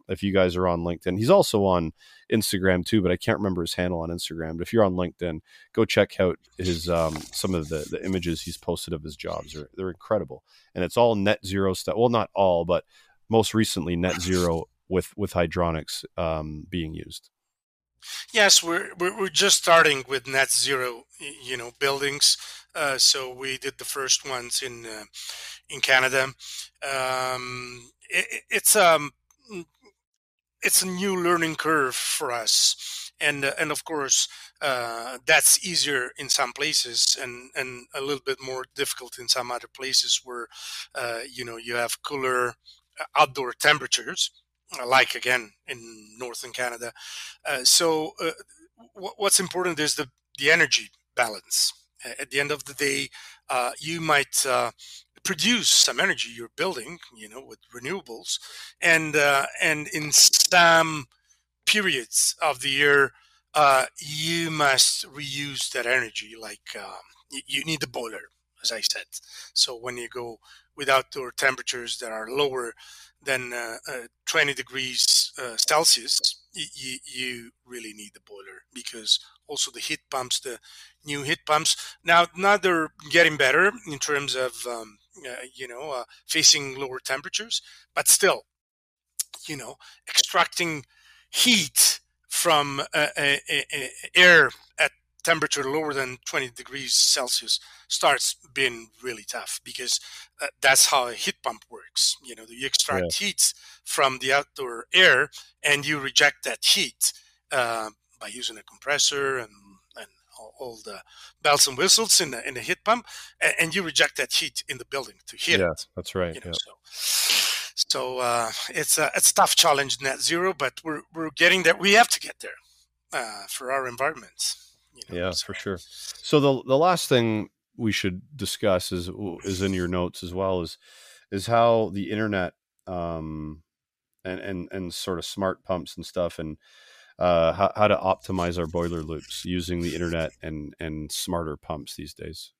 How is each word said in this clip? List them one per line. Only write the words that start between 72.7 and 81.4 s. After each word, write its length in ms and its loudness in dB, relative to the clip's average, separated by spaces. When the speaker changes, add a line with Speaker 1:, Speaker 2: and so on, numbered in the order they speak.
Speaker 2:
than, 300 -4
uh, 240 -8
uh, 200 -10
twenty 300 2
degrees, 840 0
uh, 200 -10
Celsius, 880 0
y-, 60 -8
y-, 220 -8
you 460 -8
really 260 -14
need 220 -20
the 120 -20
boiler, 360 -20
because 480 -4
also 240 -4
the 100 -14
heat 200 -4
pumps, 300 -4
the 180 -10
new 200 -6
heat 200 -2